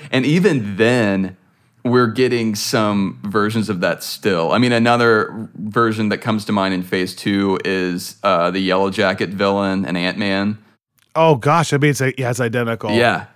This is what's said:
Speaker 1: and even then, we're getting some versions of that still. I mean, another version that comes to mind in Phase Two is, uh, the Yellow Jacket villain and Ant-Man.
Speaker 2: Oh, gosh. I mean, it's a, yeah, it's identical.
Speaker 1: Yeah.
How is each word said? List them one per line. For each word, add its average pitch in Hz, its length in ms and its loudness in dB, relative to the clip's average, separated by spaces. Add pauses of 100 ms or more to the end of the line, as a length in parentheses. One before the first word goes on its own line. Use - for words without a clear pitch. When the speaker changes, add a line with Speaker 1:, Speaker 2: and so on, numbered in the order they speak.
(100)
Speaker 1:
and 127 160 0
even 147 500 2
then, 101 600 2 (480)
we're 123 240 4
getting 117 460 0
some 104 720 0
versions 104 440 0
of 95 120 -4
that 87 220 -2
still. 82 500 -2
I 101 60 2
mean, 123 140 2
another 117 840 2
version 107 560 0
that 104 80 -2
comes 107 280 -2
to 107 60 -2
mind 95 220 0
in 92 80 -4
Phase 92 320 -4
Two 98 500 0
is, 92 580 -4
uh, 90 280 2
the 92 100 -4
Yellow 95 300 0
Jacket 95 400 0
villain 98 560 0
and 82 100 -4
Ant-Man. 98 600 -2 (560)
Speaker 2:
Oh, 160 220 4
gosh. 147 360 2
I 143 60 2
mean, 147 140 4
it's 127 100 -4
a, 127 160 0
yeah, 123 120 -2
it's 120 100 -4
identical. 117 500 -2
Speaker 1:
Yeah. 110 460 0